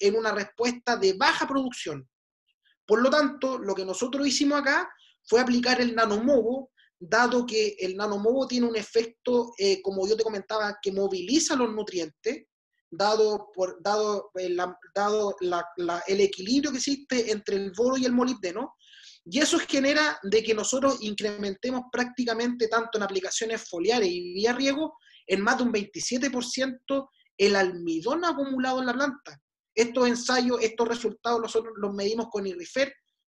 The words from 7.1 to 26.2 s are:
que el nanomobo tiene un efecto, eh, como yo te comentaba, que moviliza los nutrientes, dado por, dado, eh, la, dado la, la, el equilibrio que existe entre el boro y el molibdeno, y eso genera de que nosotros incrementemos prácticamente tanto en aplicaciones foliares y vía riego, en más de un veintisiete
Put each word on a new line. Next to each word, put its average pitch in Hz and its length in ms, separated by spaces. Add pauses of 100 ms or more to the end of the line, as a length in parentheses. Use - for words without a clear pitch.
que 214 320
el 185 180
nanomobo 214 520
tiene 240 180
un 226 80
efecto, 233 840
eh, 190 260
como 190 260
yo 220 80
te 220 80
comentaba, 214 580
que 196 80
moviliza 196 640
los 240 180
nutrientes, 208 760 (440)
dado 208 640
por, 180 280
dado, 208 520
eh, 185 160
la, 180 260 (160)
dado 208 480
la, 175 240 (120)
la, 175 320
el 196 120
equilibrio 226 520
que 254 60
existe 254 520
entre 208 260
el 196 140
boro 240 260
y 254 80
el 247 80
molibdeno, 247 640 (500)
y 175 140
eso 311 220
genera 294 640
de 214 180
que 226 100
nosotros 254 480
incrementemos 208 840 (100)
prácticamente 240 720
tanto 226 320
en 202 60
aplicaciones 196 640
foliares 190 400
y 180 260
vía 214 180
riego, 277 440 (320)
en 196 120
más 240 180
de 254 40
un 226 100
veintisiete 233 580